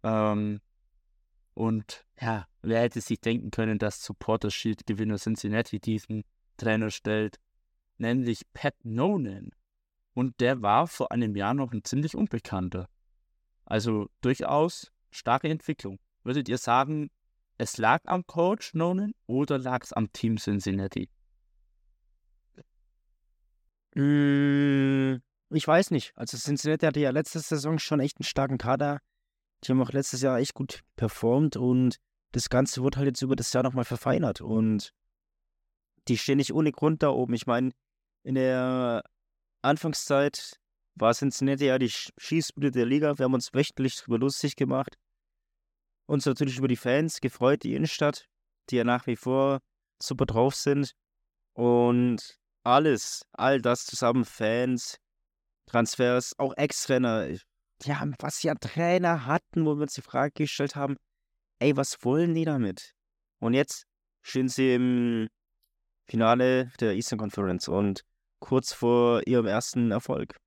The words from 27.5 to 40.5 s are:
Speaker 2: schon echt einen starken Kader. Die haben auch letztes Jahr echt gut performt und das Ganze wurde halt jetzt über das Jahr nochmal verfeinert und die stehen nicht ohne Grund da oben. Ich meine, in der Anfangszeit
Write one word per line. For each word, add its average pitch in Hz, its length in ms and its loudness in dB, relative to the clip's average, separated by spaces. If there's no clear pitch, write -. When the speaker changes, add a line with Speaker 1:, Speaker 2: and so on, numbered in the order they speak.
Speaker 2:
schon 147 220 0
echt 143 160 -2
einen - 80 -8
starken 135 320 -2
Kader. 143 440 -2
Die - 100 -2
haben 127 100 4
auch 113 100 -2
letztes 135 300 -2
Jahr 131 160 2
echt 127 160 -2
gut - 260 -8
performt 123 600 0
und 127 400 2
das - 160 -4
Ganze 131 320 0
wurde 131 180 -2
halt 139 100 2
jetzt 123 120 -4
über 131 160 0
das - 160 -6
Jahr 123 100 2
nochmal 127 220 0
verfeinert 127 560 -2
und 110 540 0
die 120 80 2
stehen 139 220 0
nicht - 160 0
ohne 156 180 2
Grund 156 300 0
da 147 80 4
oben. 123 240 0
Ich 117 120 -6
meine, 127 260 0
in 131 140 -4
der 127 680 0
Anfangszeit 143 1000 0